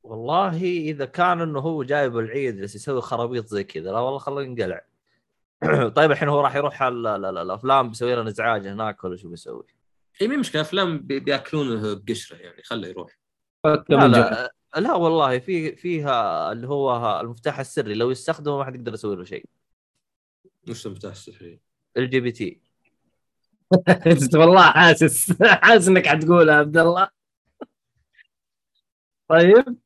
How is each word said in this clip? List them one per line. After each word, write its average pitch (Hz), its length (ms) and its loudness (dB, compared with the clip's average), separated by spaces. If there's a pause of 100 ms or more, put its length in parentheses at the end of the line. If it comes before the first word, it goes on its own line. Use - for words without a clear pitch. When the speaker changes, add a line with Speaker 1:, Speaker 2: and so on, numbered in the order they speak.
Speaker 1:
والله 160 600 -4
إذا 156 420 -6
كان 175 360 -2
إنه 151 200 -6
هو 156 220 -6
جايب 127 360 -2
العيد 113 420 -6
بس 101 140 -12
يسوي 127 260 -6
خرابيط 120 460 -6
زي 101 180 -6
كذا، 92 280 -12
لا 113 80 -4
والله 131 180 -6
خليه 139 280 -8
ينقلع. 95 380 -8 (760)
<clears throat> 143 360 0
طيب 151 140 4
الحين 147 180 0
هو 147 120 0
راح 139 160 -2
يروح 143 260 -4
ال-، 120 240 -4
ال-، 98 180 -4
ال-، 95 140 -8
الأفلام 117 500 -2
بيسوي 120 260 -4
لنا 113 140 -4
إزعاج 107 380 -4
هناك 101 380 -8
ولا 90 120 -8
شو 90 120 -20
بيسوي؟ 67 380 -16 (540)
Speaker 2:
إيه، 214 80 0
مين 285 100 -4
مشكلة؟ 156 240 -4
أفلام 175 360 -4
بي-، 135 220 -8
بياكلونه 127 760 -6
بقشرة 101 420 -12
يعني، 87 260 -20
خله 101 260 -12
يروح. 92 300 -16 (460)
Speaker 3:
فك 151 240 2
Speaker 1:
لا، 147 180 4
Speaker 3:
من 123 60 6
Speaker 1:
لا، 117 60 6
Speaker 3:
جهة. 113 320 0 (300)
Speaker 1:
لا 254 140 -2
والله 160 440 0
في، 156 380 -6
فيها 117 760 -4
اللي 117 160 -12
هو 139 220 -2
ها-، 113 300 -2
المفتاح 117 380 -8
السري، 123 360 -8
لو 117 160 -2
يستخدمه 143 480 -6
ما 139 60 -4
حد 131 100 -10
يقدر 117 200 -12
يسوي 104 220 -8
له 90 80 -14
شيء. - 220 -14 (1200)
Speaker 2:
وش - 180 -14
المفتاح 98 240 -14
السري؟ 85 500 -20 (360)
Speaker 1:
ال 127 140 -2
جي 131 100 0
بي 120 120 -6
تي. 107 280 -12 (1120)
Speaker 3:
<laughs> 165 680 4
والله 175 220 8
حاسس، 165 800 4
حاسس 196 460 6
إنك 185 180 4
حتقولها 156 480 4
عبد 151 220 2
الله. 175 320 2 (2250)
طيب. 202 580 6